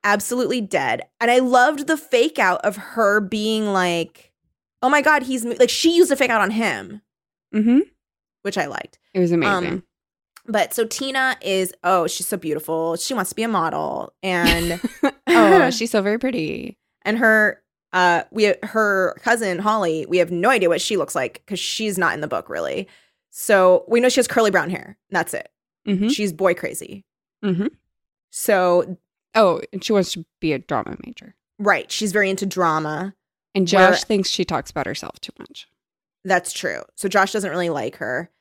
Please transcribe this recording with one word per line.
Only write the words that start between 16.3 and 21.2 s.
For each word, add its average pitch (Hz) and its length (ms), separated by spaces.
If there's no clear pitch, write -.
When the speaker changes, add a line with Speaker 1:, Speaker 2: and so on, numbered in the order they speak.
Speaker 1:
And 220 160
her, 220 440
uh, 175 400
we, 208 220
her 208 580
cousin 220 380
Holly, 190 480
we 180 120
have 170 120
no 175 180
idea 196 200
what 170 100
she 214 160
looks 156 200
like - 320